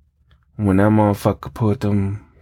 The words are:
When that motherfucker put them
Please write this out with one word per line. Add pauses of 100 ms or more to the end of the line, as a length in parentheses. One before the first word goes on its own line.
(560)
When
that
motherfucker
put
them (160)